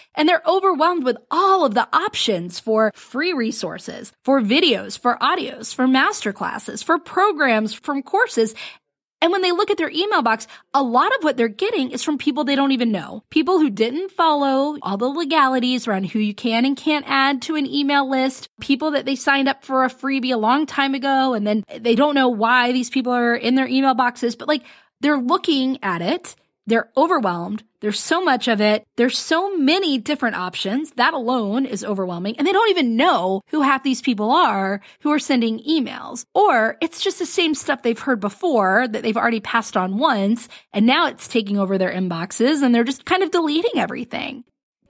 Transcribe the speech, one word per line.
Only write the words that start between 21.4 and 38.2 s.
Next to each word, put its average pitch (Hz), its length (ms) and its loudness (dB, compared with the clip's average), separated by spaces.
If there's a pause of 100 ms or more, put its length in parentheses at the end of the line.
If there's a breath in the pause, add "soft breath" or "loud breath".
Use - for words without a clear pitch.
then 208 160 0 (160)
they 233 160 2
don't 285 200 2
know 262 120 4
why 240 460 2
these 254 160 -2
people 247 240 -2
are 240 200 2
in 240 220 0
their 262 100 2
email 262 280 2
boxes. 240 420 -2
But, - 140 -6
like, 302 140 0 (360 loud breath)
they're 294 180 2
looking 262 640 0
at 175 200 -2
it - 340 -4 (300)
they're 220 300 0
overwhelmed. 214 680 0 (180)
There's 208 180 -4
so 349 240 0
much 254 240 2
of 214 140 2
it. 214 240 2 (100)
There's 247 220 2
so 370 400 -2
many 302 400 2
different 233 400 -4
options. 190 540 -6
That 269 220 2
alone 240 520 -2
is 214 180 -6
overwhelming. 190 540 -4
And 294 100 0
they 392 60 2
don't 427 160 4
even 277 260 2
know 196 540 2
who 302 120 0
half 277 220 2
these 269 180 0
people 214 300 0
are 202 480 2 (220 loud breath)
who - 100 0
are 202 80 2
sending 233 400 0
emails. - 640 -4 (100)
Or 277 460 4
it's 330 220 -6
just 381 180 -2
the 349 60 -4
same 330 280 0
stuff 277 300 -4
they've 233 160 0
heard 247 220 -2